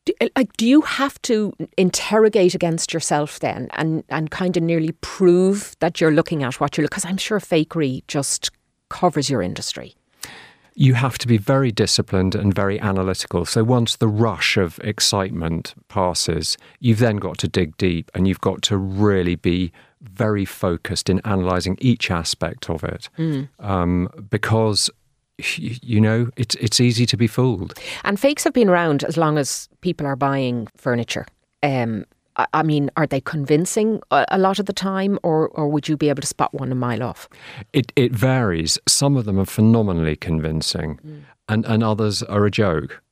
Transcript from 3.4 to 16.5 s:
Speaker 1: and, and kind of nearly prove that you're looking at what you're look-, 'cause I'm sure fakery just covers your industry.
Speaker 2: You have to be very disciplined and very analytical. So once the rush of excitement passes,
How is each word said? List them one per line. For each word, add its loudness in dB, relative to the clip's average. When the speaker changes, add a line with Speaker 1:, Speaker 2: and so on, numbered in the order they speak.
Speaker 1:
and, -2
and -4
kind -2
of 2
nearly 0
prove 2
that -2
you're 4
looking 0
at -4
what 0
you're 0
look-, -2
'cause -6
I'm -4
sure -2
fakery -2
just -4
covers 0
your 0
industry. -8
Speaker 2:
You 6
have 0
to -6
be 4
very 2
disciplined 0
and 2
very 0
analytical. -2
So 0
once 2
the 0
rush 0
of 0
excitement -2
passes, -2